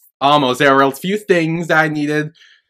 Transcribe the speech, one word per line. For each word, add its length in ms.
Almost. 400
There 160
were 80
a 80
few 260
things 500
that 120
I 100
needed 420